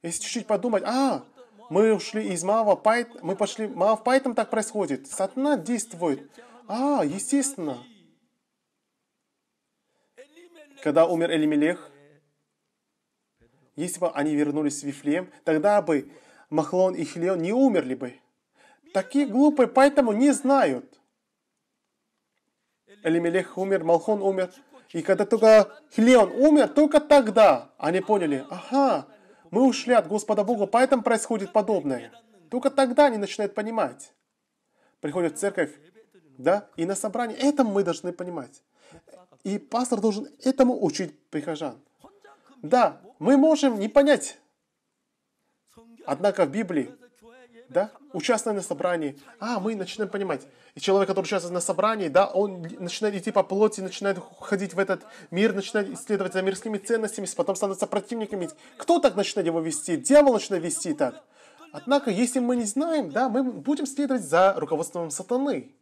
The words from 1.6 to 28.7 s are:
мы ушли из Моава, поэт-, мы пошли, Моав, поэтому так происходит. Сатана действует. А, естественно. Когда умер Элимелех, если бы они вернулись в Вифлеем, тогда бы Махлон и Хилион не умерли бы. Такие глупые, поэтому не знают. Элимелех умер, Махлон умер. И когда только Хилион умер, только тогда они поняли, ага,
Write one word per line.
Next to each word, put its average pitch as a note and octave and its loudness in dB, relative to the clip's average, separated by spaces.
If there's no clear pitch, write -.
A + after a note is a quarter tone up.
мы G#3+ 4
ушли G#3 -4
из E3+ -6
Моава, G#3 2
поэт-, A#3 -2
мы F3+ -4
пошли, G#3 -4
Моав, G#3 0
поэтому B3+ 0
так A3 -2
происходит. G#3 -4
Сатана C4 -2
действует. F3 -6
А, B3 0
естественно. F3+ -4
Когда D3+ 4
умер E3 -2
Элимелех, D#3 0
если F3 -8
бы F3 0
они D3 0
вернулись D3 -2
в - -16
Вифлеем, C#3+ -4
тогда F#3+ 2
бы D#3 -2
Махлон F3+ 0
и E3+ -6
Хилион F3 -4
не F3+ -2
умерли G3 2
бы. B2 -12
Такие C#4+ 0
глупые, C4 2
поэтому C4+ 4
не B3+ 4
знают. A#3 0
Элимелех E3+ 0
умер, F#3+ 0
Махлон F3 2
умер. F#3+ -2
И E3 -4
когда F#3+ 2
только G#3+ 8
Хилион A3 6
умер, C#4+ 6
только D4+ 4
тогда A3 4
они F3 -2
поняли, E3 0
ага, G#3+ 0